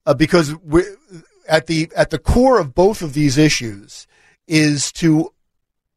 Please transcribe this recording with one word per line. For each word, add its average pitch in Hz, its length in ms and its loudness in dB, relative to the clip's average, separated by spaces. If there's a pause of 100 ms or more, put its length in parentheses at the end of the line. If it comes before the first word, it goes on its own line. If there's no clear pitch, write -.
uh, 147 80 2
because 156 420 0
we, 165 260 0 (680)
at 160 180 0
the, 160 300 -4
at 160 140 0
the 156 80 -6
core 247 400 2
of 151 160 -4
both 196 280 2
of 151 100 -10
these 143 260 0
issues 120 680 -2 (400)
is 151 460 -2
to 160 400 -2 (640)